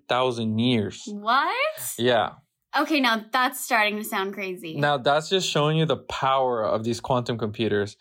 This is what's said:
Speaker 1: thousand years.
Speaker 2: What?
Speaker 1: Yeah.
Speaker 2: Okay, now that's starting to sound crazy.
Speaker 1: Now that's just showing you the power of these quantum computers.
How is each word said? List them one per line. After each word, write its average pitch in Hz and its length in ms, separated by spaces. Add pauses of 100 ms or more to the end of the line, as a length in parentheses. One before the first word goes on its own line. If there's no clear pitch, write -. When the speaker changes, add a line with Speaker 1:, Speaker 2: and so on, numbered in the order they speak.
Speaker 1:
thousand 117 500
years. 113 480
Speaker 2:
What? 311 880
Speaker 1:
Yeah. 117 340 (460)
Speaker 2:
Okay, 294 220
now 226 320
that's 262 320
starting 208 340
to 214 60
sound 202 300
crazy. 185 420
Speaker 1:
Now 143 220
that's 143 320
just 185 200
showing 156 280
you 160 80
the 139 120
power 135 640
of 110 220
these 117 160
quantum 123 380
computers. 104 640